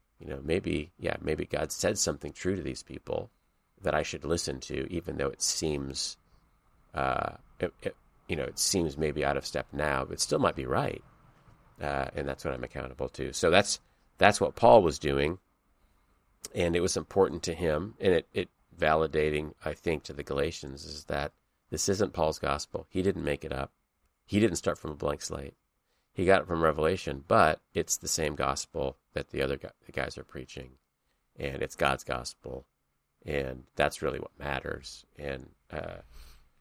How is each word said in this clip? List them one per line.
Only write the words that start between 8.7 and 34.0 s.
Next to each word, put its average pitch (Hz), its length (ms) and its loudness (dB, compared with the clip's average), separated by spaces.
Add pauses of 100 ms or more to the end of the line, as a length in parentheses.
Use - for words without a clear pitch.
maybe 73 260 0
out 69 120 2
of 67 100 -6
step - 260 -4
now, 69 320 0
but - 100 -10
it - 60 -6
still - 180 0
might 95 180 2
be 67 100 -6
right. - 360 -2 (760)
Uh, 69 340 -2
and 69 140 -4
that's 67 160 -6
what 69 100 -4
I'm 62 100 -8
accountable 64 460 -8
to. 67 220 -6
So 85 180 2
that's, 95 300 6 (380)
that's 101 220 8
what 76 140 2
Paul 117 280 12
was 76 160 4
doing. 73 400 0 (1160)
And 85 220 2
it 87 40 2
was 90 160 0
important 78 480 2
to 85 100 -2
him, 82 460 0
and 95 140 6
it, 78 180 2
it - 180 -4 (280)
validating, 78 720 2 (120)
I 78 100 -4
think, 78 300 -2
to - 80 -12
the 71 100 -10
Galatians 71 600 -4
is 76 200 -14
that 73 280 -4 (380)
this - 180 -2
isn't 98 240 2
Paul's 78 260 0
gospel. 73 520 -4
He 92 100 -2
didn't 90 240 0
make 73 200 -2
it 76 80 -6
up. 67 180 -6 (560)
He 101 140 2
didn't 98 160 4
start - 220 -2
from - 120 -10
a 73 60 -10
blank 73 260 -4
slate. 71 320 -10 (580)
He 95 120 -2
got 92 180 8
it - 40 -8
from 82 160 0
Revelation, 78 640 2
but 90 340 6 (140)
it's - 220 -2
the - 120 -10
same 76 260 -2
gospel 67 640 -4 (180)
that 71 160 -6
the 71 120 -2
other 67 140 -2
gu-, - 120 -12 (180)
the - 60 -20
guys - 260 -6
are 65 60 -14
preaching, 65 480 -14 (640)
and 69 260 -6
it's 69 140 -8
God's 67 280 0
gospel, 64 600 -10 (580)
and 65 400 -4 (120)
that's - 260 0